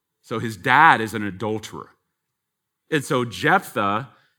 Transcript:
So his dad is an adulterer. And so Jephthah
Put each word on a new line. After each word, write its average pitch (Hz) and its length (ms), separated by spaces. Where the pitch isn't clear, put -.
So 117 160
his 113 180
dad 131 440
is 110 140
an 107 80
adulterer. 104 680
And 147 140
so 127 200
Jephthah 113 840